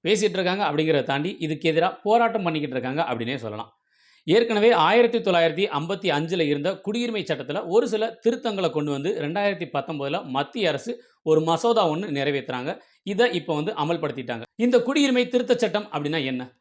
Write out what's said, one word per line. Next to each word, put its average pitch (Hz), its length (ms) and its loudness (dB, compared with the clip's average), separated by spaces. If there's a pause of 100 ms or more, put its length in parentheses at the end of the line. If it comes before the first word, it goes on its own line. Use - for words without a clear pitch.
பேசிட்டு 196 340 2
இருக்காங்க 185 280 0
அப்படிங்கிறத 151 400 2
தாண்டி 147 240 0 (100)
இதுக்கு 160 300 -2
எதிரா 165 200 2 (120)
போராட்டம் 220 440 2
பண்ணிக்கிட்டு 147 320 -2
இருக்காங்க 131 260 -4
அப்படின்னே 120 340 -4
சொல்லலாம். 113 320 -10 (580)
ஏற்கனவே 226 520 4
ஆயிரத்தி 226 400 4
தொள்ளாயிரத்தி 175 520 2
ஐம்பத்தி 170 400 -4
அஞ்சுல 160 360 0
இருந்த 147 240 0 (120)
குடியுரிமை 220 400 -4
சட்டத்துல 143 440 -6
ஒரு 226 200 2
சில 214 220 -2 (120)
திருத்தங்களை 220 500 0
கொண்டு 151 220 -2
வந்து 139 260 -2
ரெண்டாயிரத்தி 180 500 -2
பத்தொன்பதுல 143 500 -4 (100)
மத்திய 143 440 -2
அரசு 175 200 -6 (320)
ஒரு 160 180 4
மசோதா 196 460 4
ஒண்ணு 175 280 -2
நிறைவேத்துறாங்க. 139 560 -2 (320)
இதை 208 280 2
இப்ப 170 220 -2
வந்து 160 180 -4 (100)
அமல்படுத்திட்டாங்க. 131 640 -4 (120)
இந்த 240 280 4
குடியுரிமை 269 400 2
திருத்தச் 247 380 2
சட்டம் 208 260 -2
அப்படின்னா 151 340 -2
என்ன? 127 360 -6